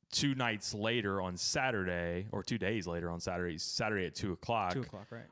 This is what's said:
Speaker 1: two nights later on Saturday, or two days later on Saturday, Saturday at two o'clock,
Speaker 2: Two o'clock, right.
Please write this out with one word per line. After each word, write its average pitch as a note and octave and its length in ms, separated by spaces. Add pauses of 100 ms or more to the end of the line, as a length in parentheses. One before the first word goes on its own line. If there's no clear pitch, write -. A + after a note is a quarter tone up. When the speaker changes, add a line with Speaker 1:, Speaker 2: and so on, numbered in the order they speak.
(100)
Speaker 1:
two C#3 260
nights A2+ 380
later G#2 460
on F#2 160
Saturday, F#2 920
or G2 140
two A#2 140
days F#2+ 280
later E2+ 240
on E2+ 80
Saturday, F2 400
Saturday G#2+ 480
at - 80
two F#2+ 180
o'clock, G2+ 400
Speaker 2:
Two C3 100
o'clock, G#2 280
right. A#2 220